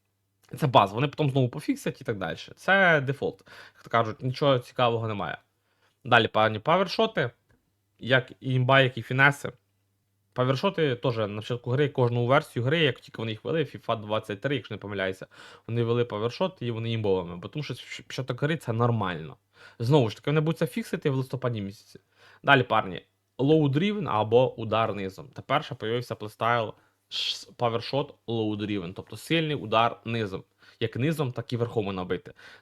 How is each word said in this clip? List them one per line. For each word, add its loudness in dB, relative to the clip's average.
Це 0
база, 6
вони 0
потім -2
знову 2
пофіксять -6
і -18
так -4
далі. -6
Це 4
дефолт. -4
Як -20
то -20
кажуть, 0
нічого 2
цікавого 0
немає. -6
Далі, 6
пані, 2
павершоти, 0
як 2
і -4
імба, 6
як 2
і -8
фінеси. 2
Павершоти 0
теж -2
на -4
початку -8
гри, 2
кожну 0
версію 0
гри, 0
як 0
тільки -14
вони -6
їх -12
ввели, -2
фіфа -4
двадцять -6
три, -4
якщо -8
не -10
помиляюся, -4
вони -2
ввели 2
павершоти -4
і -2
вони -6
імбовими. 0
Бо -12
тому -8
що -10
щ-, -16
початок -8
гри — 0
це -8
нормально. -2
Знову 4
ж -10
таки, -6
вони 2
будуть -2
це 0
фіксити -6
в 0
листопаді -4
місяці. -12
Далі, 6
парні, 0
low 4
driven 0
або 4
удар 0
низом. -8
Тепер -2
ще -12
появився -6
плейстайл -2
ш-, -8
павершот -2
low -2
driven, -6
тобто -16
сильний -2
удар 0
низом. -6
Як -4
низом, -2
так -8
і -2
верхом -2
можна -4
бити. -6